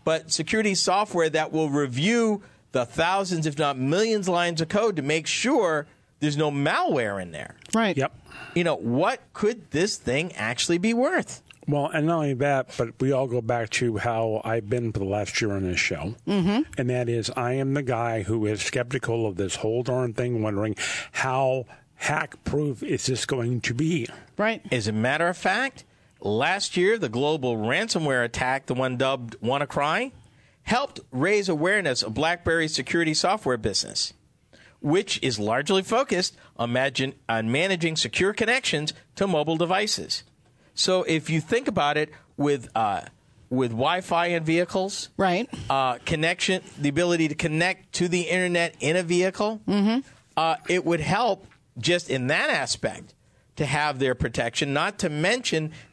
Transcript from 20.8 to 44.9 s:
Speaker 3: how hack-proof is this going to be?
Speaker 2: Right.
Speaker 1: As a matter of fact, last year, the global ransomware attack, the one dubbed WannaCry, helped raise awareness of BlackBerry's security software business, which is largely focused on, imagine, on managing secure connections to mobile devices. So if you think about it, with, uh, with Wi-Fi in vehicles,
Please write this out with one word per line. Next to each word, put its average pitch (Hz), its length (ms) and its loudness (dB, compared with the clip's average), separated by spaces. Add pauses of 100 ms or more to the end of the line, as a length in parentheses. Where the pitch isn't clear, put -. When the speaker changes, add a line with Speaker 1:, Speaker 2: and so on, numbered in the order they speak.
Speaker 3:
how 131 540 0 (300)
hack-proof 147 880 -2
is 190 240 -2
this 131 180 0
going 123 360 -2
to - 120 -2
be? 151 340 0 (300)
Speaker 2:
Right. 214 240 0 (100)
Speaker 1:
As 113 160 0
a 110 40 0
matter 131 360 2
of 180 100 0
fact, 233 480 -2 (340)
last 143 580 0
year, 196 220 4
the 151 100 -2
global 127 480 0
ransomware 139 680 0
attack, 127 440 -2
the 131 80 -2
one 127 220 -2
dubbed 131 440 -2
WannaCry, 147 720 0 (520)
helped 254 360 -2 (120)
raise 185 380 2
awareness 170 540 2
of 113 100 -4
BlackBerry's 160 640 0
security 160 400 0
software 180 420 0
business, - 560 -4 (680)
which 180 420 0
is 117 160 0
largely 135 420 2
focused 214 540 0 (220)
on, 120 120 -2
imagine, 131 440 0 (140)
on 113 240 0
managing 165 440 0
secure 180 380 0
connections 214 600 0 (220)
to 196 100 0
mobile 165 320 2
devices. 180 680 -2 (540)
So 185 260 2
if 156 260 0
you 160 100 2
think 240 300 0
about 147 260 2
it, 151 140 0 (260)
with, 143 400 0
uh, 104 260 0 (480)
with 127 220 0
Wi-Fi 170 560 0
in 170 160 0
vehicles, 175 720 0